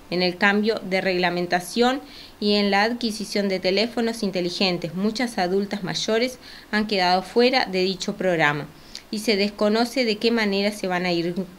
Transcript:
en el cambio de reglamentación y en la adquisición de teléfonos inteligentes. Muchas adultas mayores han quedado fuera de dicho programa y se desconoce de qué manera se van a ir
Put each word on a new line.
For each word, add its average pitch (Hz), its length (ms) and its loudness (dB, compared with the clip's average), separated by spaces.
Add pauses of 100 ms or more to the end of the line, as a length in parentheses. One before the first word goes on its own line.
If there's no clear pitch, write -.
(140)
en 175 80 0
el 180 160 0
cambio 208 460 2
de 185 180 0
reglamentación 180 1000 0 (400)
y 208 140 2
en 202 160 2
la 196 140 4
adquisición 214 640 -2
de 185 100 0
teléfonos 226 640 0
inteligentes. 175 720 -2
Muchas 220 460 -2
adultas 196 440 -2
mayores 220 540 -2 (340)
han 214 140 0
quedado 185 380 2
fuera 247 420 2
de 185 180 0
dicho 190 320 -2
programa 156 520 2 (420)
y 220 100 -6
se 214 180 2
desconoce 214 680 2
de 214 120 0
qué 233 120 0
manera 208 420 2
se 208 160 -6
van 180 200 -2
a 180 40 0
ir 170 220 0 (260)